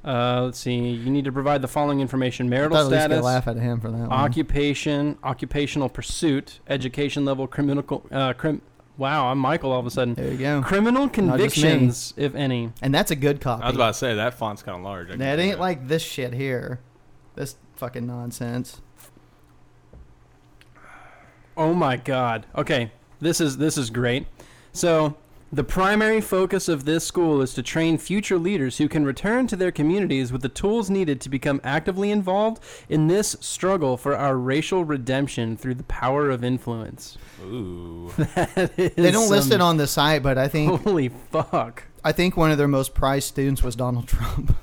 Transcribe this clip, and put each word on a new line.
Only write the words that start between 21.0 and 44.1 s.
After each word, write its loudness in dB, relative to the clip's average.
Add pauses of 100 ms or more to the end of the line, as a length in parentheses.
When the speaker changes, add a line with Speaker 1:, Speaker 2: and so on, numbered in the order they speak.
Speaker 1:
Oh 2
my 2
God. -2 (120)
Okay. 0 (300)
This 0
is, 0
this 0
is -2
great. -2 (460)
So, 2 (380)
the 0
primary 2
focus 0
of 0
this 0
school 2
is 0
to -4
train 0
future 0
leaders 0
who 2
can 2
return 0
to -2
their 0
communities 0
with -4
the -4
tools 0
needed 0
to -12
become -2
actively -2
involved 0 (260)
in 4
this 2
struggle 0
for -2
our 2
racial 0
redemption -2
through -4
the -12
power 0
of -2
influence. -6 (260)
Speaker 3:
Ooh. -10
Speaker 1:
<laughs> -4
That -2
is 0
Speaker 2:
They 6
don't 4
list 4
Speaker 1:
some 6
Speaker 2:
it 4
on 6
the 2
site, 2
but 2
I 2
think 0
Speaker 1:
Holy 2
fuck. -4 (200)
Speaker 2:
I 2
think 0
one 4
of 4
their 4
most 2
prized 2
students 0
was 2
Donald -2
Trump. 2